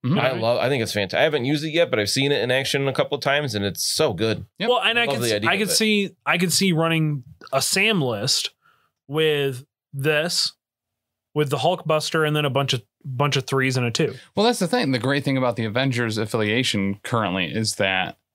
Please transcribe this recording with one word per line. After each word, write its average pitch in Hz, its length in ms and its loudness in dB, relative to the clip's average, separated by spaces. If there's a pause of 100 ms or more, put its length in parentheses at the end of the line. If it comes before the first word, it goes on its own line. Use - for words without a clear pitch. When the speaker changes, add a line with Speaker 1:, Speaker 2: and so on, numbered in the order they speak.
Speaker 1:
Mm-hmm. 131 140 2
Speaker 2:
I 127 140 2
love, 113 260 0
I 113 100 2
think 135 140 0
it's 101 100 -4
fantastic. 98 260 0
I 131 40 6
haven't 147 220 2
used 147 200 0
it 156 60 -4
yet, 165 180 2
but 123 80 0
I've 104 140 0
seen 139 200 2
it 139 120 2
in 123 80 0
action 135 360 0
a 131 60 -2
couple 143 240 -2
times, 139 380 0
and 101 100 -2
it's 98 180 -4
so 147 300 0
good. 104 320 -2 (140)
Speaker 1:
Yep. 208 100 -2
Speaker 3:
Well, 247 100 2
and 233 200 0
Speaker 2:
I 233 40 2
Speaker 3:
I - 20 0
Speaker 2:
love - 100 -2
Speaker 3:
could - 80 -2
Speaker 2:
the - 60 0
Speaker 3:
s-, 107 40 2
Speaker 2:
idea 143 160 0
Speaker 3:
I 180 60 2
Speaker 2:
of 196 60 -2
Speaker 3:
could 208 80 -2
Speaker 2:
it. - 20 -2
Speaker 3:
see, 208 380 2 (180)
I 160 100 2
could 175 160 2
see 190 200 2
running 156 500 2 (280)
a 135 80 0
Sam 196 440 0
list 113 480 -2 (560)
with 143 580 0 (260)
this, 151 640 0 (800)
with 147 160 0
the - 80 0
Hulkbuster, 156 680 0
and 151 80 0
then 151 100 0
a 143 60 0
bunch 135 220 0
of, 120 100 -4 (200)
bunch 139 320 -2
of 135 120 -2
threes 131 300 0
and 123 100 0
a - 20 0
two. 117 240 -2 (220)
Speaker 1:
Well, 208 100 2
that's 240 140 2
the 180 80 0
thing. 247 240 0
The 127 80 0
great 135 240 0
thing 135 140 0
about 123 180 0
the 113 100 -4
Avengers 117 540 0
affiliation 107 840 0
currently 95 500 0
is 107 260 -4
that 95 420 -2 (160)